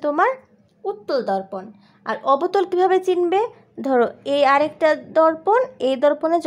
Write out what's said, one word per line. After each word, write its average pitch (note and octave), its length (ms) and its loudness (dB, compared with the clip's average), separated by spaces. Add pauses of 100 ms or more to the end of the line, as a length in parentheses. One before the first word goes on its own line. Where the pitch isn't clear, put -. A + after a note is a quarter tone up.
তোমার D4 260 0 (520)
উত্তল F#4+ 360 -6 (120)
দর্পণ। F#3+ 340 -6 (400)
আর A3+ 100 -6 (180)
অবতল F#4 380 0
কিভাবে F#4 260 2 (100)
চিনবে? F4+ 340 0 (440)
ধরো B3 220 2 (260)
এই C#4+ 80 2 (120)
আরেকটা D4+ 360 0 (300)
দর্পণ, D#4+ 400 2 (280)
এই C4+ 160 0
দর্পণে D4 440 2